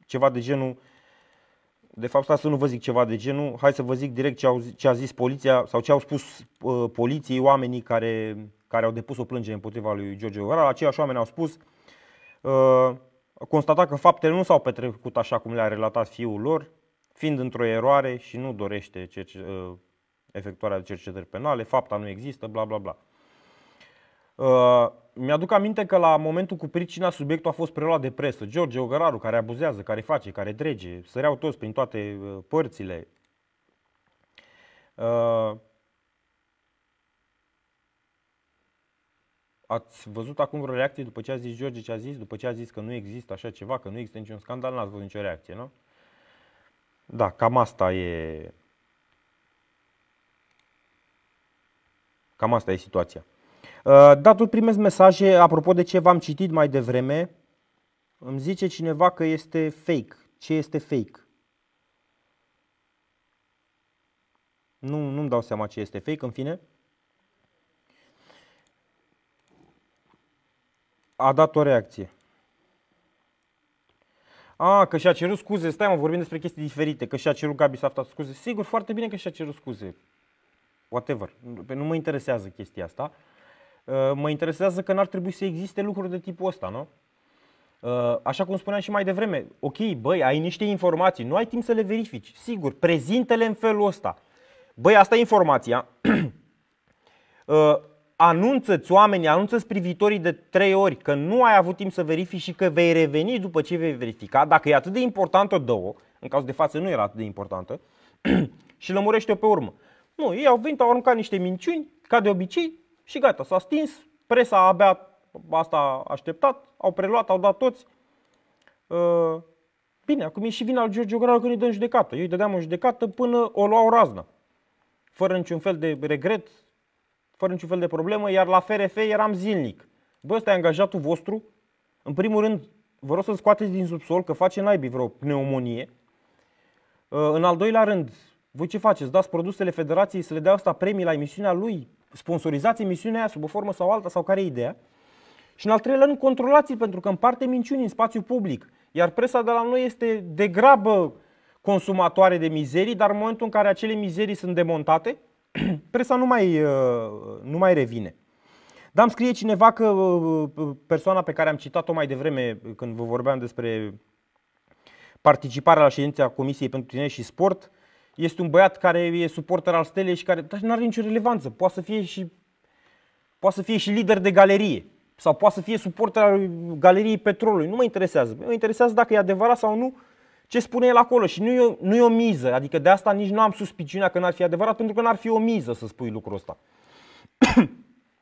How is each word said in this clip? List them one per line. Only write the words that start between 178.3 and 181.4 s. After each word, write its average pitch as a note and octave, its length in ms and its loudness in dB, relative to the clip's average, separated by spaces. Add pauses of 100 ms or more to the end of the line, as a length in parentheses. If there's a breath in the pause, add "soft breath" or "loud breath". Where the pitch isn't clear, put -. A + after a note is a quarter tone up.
Mă A#3+ 60 -4
interesează A3+ 420 2
dacă A3+ 200 4
e G#3+ 40 6
adevărat G3+ 400 2
sau G#3+ 180 0
nu B3+ 220 -4 (500 soft breath)
ce A#3+ 120 0
spune B3 280 0
el B3 80 4
acolo. A#3+ 300 6
Și F3 160 -4